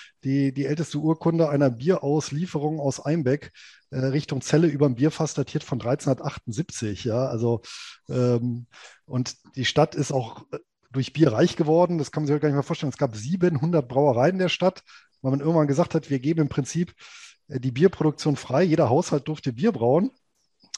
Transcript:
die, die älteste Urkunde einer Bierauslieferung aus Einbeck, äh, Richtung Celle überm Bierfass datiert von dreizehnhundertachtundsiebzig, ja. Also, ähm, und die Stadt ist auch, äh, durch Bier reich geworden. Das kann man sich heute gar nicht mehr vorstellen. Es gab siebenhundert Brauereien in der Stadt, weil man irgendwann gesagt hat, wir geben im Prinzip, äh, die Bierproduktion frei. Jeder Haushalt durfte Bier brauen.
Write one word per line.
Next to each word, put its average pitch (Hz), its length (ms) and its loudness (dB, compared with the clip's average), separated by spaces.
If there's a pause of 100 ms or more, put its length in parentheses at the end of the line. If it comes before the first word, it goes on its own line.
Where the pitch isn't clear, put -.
(240)
die, 139 280 0
die 135 140 -4
älteste 151 320 -4
Urkunde 160 500 2
einer 143 220 2
Bierauslieferung 151 1080 -2
aus 143 180 -2
Einbeck, 147 540 -2 (380)
äh, 139 80 -8
Richtung 135 440 -2
Celle 160 240 4
überm 143 300 2
Bierfass 151 380 0
datiert 147 280 -4
von - 160 -6
dreizehnhundertachtundsiebzig, 120 1300 -4
ja. 123 220 -2
Also, 117 360 -2 (460)
ähm, 123 580 0 (400)
und 127 300 -6 (180)
die 131 100 -4
Stadt 151 300 2
ist 151 160 -4
auch, - 320 -6 (100)
äh, - 60 -10 (320)
durch 131 220 -4
Bier 151 200 4
reich 156 240 2
geworden. 170 420 2
Das 143 120 -4
kann 156 120 -4
man 151 40 -2
sich 143 80 2
heute 147 80 -2
gar 156 60 2
nicht 139 80 0
mehr 143 80 0
vorstellen. 156 280 -4
Es - 60 -12
gab 123 160 -2
siebenhundert 156 720 0
Brauereien 135 460 4
in 185 60 -2
der 180 80 0
Stadt, 180 340 -2 (400)
weil 131 80 -2
man 139 100 0
irgendwann 156 280 2
gesagt 143 260 2
hat, 156 160 -2
wir 139 80 0
geben 156 240 0
im 143 60 2
Prinzip, - 460 -4 (520)
äh, - 140 -8
die 127 120 -4
Bierproduktion 151 640 2
frei. 131 300 0
Jeder 156 260 4
Haushalt 147 380 0
durfte 147 240 -4
Bier 143 180 0
brauen. 151 400 2 (680)